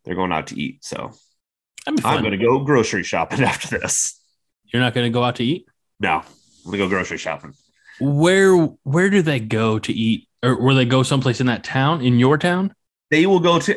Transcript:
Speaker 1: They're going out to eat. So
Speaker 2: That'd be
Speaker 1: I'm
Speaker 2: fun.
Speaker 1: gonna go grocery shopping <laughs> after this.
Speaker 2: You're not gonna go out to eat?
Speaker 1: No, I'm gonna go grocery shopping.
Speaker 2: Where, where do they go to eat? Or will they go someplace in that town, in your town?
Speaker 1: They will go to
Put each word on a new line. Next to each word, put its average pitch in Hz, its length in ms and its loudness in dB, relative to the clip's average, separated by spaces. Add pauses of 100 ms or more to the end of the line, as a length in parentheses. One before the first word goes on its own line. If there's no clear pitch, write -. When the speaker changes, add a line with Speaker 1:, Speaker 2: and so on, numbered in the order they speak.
Speaker 1:
They're 87 100 -8
going 90 180 -2
out 78 160 -4
to - 120 -10
eat. - 240 -10
So - 280 -12 (720)
Speaker 2:
That'd - 160 -4
be - 40 -4
Speaker 1:
I'm 147 100 2
Speaker 2:
fun. 123 80 -2
Speaker 1:
gonna 101 120 -2
go 117 260 2
grocery 117 420 0
shopping 90 380 -2
<laughs> - 0 -
after - 360 -2
this. - 420 -4 (460)
Speaker 2:
You're 123 160 0
not 123 100 2
gonna 120 160 -2
go 120 160 0
out 120 120 -2
to 120 80 -4
eat? 156 220 -4 (320)
Speaker 1:
No, 87 200 0
I'm 76 60 -10 (420)
gonna 95 100 -6
go 98 140 0
grocery 92 260 -4
shopping. 76 380 -10 (440)
Speaker 2:
Where, 180 560 4
where 165 540 0
do 196 140 4
they 147 180 -2
go 110 380 -2
to 104 120 -6
eat? 110 380 -2 (140)
Or 123 180 0
will 135 160 4
they 127 80 4
go 131 180 2
someplace 135 380 0
in 127 60 0
that 117 180 -2
town, 139 380 0
in 123 160 4
your 135 180 4
town? 180 380 -2 (360)
Speaker 1:
They 156 140 4
will 190 160 4
go 170 180 4
to 190 180 -2